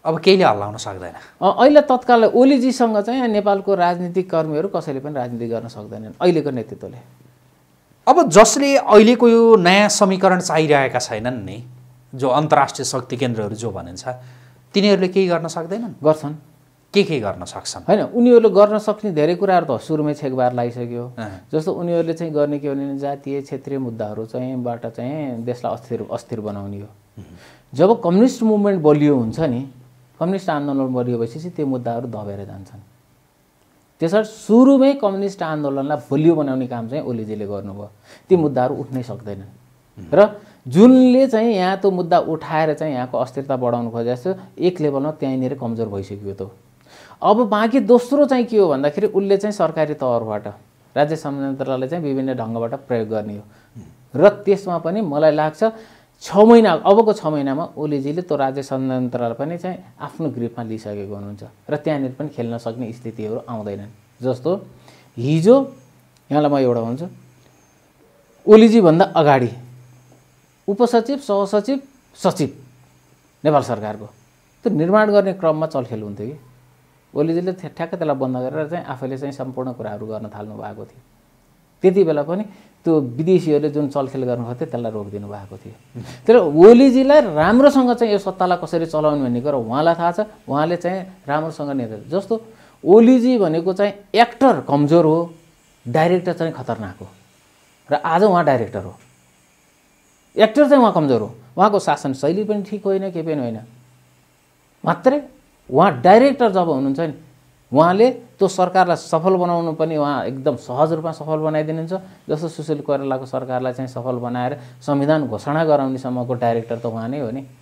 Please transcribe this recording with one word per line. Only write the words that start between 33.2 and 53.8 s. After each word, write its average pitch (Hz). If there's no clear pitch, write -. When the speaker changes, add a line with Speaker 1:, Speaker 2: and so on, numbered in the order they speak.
Speaker 2:
त्यसर्थ 208
सुरुमै 262
कम्युनिस्ट 196
आन्दोलनलाई 147
बलियो 156
बनाउने 131
काम 117
चाहिँ 143
ओलीजीले 107
गर्नुभयो। 101
ती 185
मुद्दाहरू 135
उठ्नै 127
सक्दैनन्। 101
Speaker 1:
उहुँ। -
Speaker 2:
र 208
जुनले 254
चाहिँ 226
यहाँ 185
त्यो 196
मुद्दा 175
उठाएर 156
चाहिँ 151
यहाँको 123
अस्थिरता 135
बढाउनु 120
खोजे 117
जस्तो 185
एक 180
लेभलमा 143
त्यहीँनिर 135
कमजोर 117
भइसक्यो 98
त। 95
अब 208
बाँकी 220
दोस्रो 240
चाहिँ 254
के 220
हो 190
भन्दाखेरि 147
उसले 196
चाहिँ 208
सरकारी 156
तवरबाट 113
राज्य 147
संयन्त्रलाई 139
चाहिँ 165
विभिन्न 135
ढङ्गबाट 117
प्रयोग 117
गर्ने 107
हो। 101